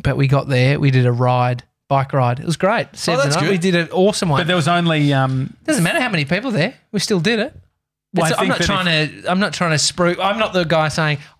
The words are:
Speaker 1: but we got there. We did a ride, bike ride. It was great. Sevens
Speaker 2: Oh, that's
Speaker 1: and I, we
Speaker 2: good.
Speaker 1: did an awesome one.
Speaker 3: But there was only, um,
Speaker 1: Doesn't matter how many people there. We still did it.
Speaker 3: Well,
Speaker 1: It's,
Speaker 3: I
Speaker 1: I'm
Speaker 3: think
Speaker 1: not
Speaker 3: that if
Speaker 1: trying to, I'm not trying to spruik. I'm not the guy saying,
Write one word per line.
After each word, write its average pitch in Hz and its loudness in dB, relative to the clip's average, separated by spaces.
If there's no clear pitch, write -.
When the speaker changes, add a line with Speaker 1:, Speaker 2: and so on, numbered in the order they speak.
Speaker 1:
but 131 -2
we 139 2
got 135 2
there. 135 2
We 143 2
did 127 2
a 123 4
ride, 123 0
bike 135 0
ride. 127 0
It 160 -10
was 165 -2
great. 196 0
Sevens - -2
Speaker 2:
Oh, - 2
that's 143 0
Speaker 1:
and 175 0
I, 170 0
we 196 2
Speaker 2:
good. 180 0
Speaker 1:
did - 2
an 165 0
awesome 185 2
one. 139 2
Speaker 3:
But 156 -2
there 175 0
was 165 0
only, 165 2
um, 131 0
Speaker 1:
Doesn't 269 0
matter 214 0
how 254 -2
many 165 -2
people 202 -2
there. 202 -2
We 208 -2
still 190 0
did 214 0
it. 262 -4
Speaker 3:
Well, 170 2
Speaker 1:
It's, - 0
Speaker 3:
I 214 0
Speaker 1:
I'm 226 0
Speaker 3:
think - 0
Speaker 1:
not 233 0
Speaker 3:
that 170 0
if 170 0
Speaker 1:
trying 165 -2
to, - -4
I'm 185 0
not 190 -2
trying 170 -2
to 156 2
spruik. 175 0
I'm 208 -2
not 214 -2
the 180 2
guy 156 0
saying, 151 -2